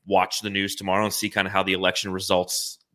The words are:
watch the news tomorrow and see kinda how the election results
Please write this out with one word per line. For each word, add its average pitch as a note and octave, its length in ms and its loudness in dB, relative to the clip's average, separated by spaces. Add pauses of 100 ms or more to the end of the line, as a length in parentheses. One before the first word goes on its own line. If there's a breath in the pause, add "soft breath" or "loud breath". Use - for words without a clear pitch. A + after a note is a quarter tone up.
watch F#2+ 340 2
the G#2+ 80 -6
news G2 260 -2
tomorrow G2 300 0
and G2+ 80 -2
see G#2+ 160 -2
kinda G2 200 0
how F#2+ 140 2
the F#2 80 0
election F#2 400 0
results F#2 680 -2 (140)